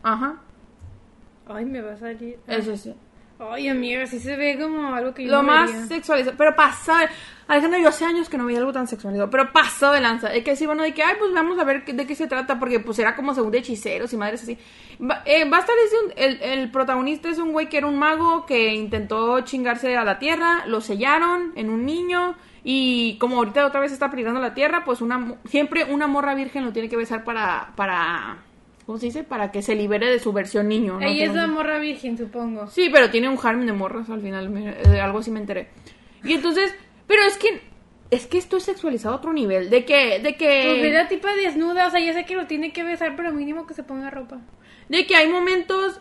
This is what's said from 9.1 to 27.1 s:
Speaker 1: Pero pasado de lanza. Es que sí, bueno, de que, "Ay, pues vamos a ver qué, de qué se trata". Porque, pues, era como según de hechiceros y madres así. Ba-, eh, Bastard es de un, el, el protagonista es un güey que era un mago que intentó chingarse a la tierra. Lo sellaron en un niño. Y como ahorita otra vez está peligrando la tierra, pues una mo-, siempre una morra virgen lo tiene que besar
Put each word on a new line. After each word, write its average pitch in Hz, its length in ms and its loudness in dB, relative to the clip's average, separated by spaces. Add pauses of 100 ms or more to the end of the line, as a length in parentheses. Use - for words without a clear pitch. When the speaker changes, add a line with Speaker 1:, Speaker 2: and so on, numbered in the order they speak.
Speaker 1:
Pero 269 220 2
pasado 285 420 6
de 285 60 6
lanza. 226 320 0
Es 233 120 0
que 285 100 2
sí, 277 120 -2
bueno, 302 180 0
de 311 100 0
que, 311 80 0
"Ay, 359 160 4
pues 415 140 0
vamos 349 260 2
a 339 60 2
ver 269 200 0
qué, 294 80 -8
de 254 140 -4
qué 285 80 -6
se 320 140 -4
trata". 262 320 -2
Porque, 254 180 0
pues, 214 220 -4
era 226 160 2
como 277 180 -2
según 233 160 0
de 233 80 2
hechiceros 226 540 -6
y 240 40 -6
madres 214 280 -4
así. 233 120 -8 (440)
Ba-, 247 260 -4
eh, 302 220 4
Bastard 359 360 4
es 415 60 0
de 427 80 2
un, 415 180 -2
el, 262 260 0 (180)
el 247 100 -6
protagonista 262 580 -2
es 330 100 -4
un 330 140 -2
güey 311 160 0
que 311 100 -2
era 285 100 0
un 285 100 -2
mago 320 480 2
que 226 280 2
intentó 214 680 0
chingarse 247 560 -2
a 233 80 0
la 196 160 0
tierra. 330 460 2
Lo 220 140 -2
sellaron 320 760 0
en 220 140 -4
un 226 140 -2
niño. 349 520 -2 (280)
Y 247 540 0
como 247 200 0
ahorita 240 280 2
otra 277 140 0
vez 285 100 0
está 269 180 -4
peligrando 254 320 -4
la 240 140 -4
tierra, 311 300 0
pues 247 160 -2
una 247 180 -2
mo-, 247 200 -6 (100)
siempre 294 360 2
una 285 220 0
morra 277 300 0
virgen 269 280 -6
lo 233 80 -4
tiene 226 160 -6
que 233 80 -4
besar 226 280 -4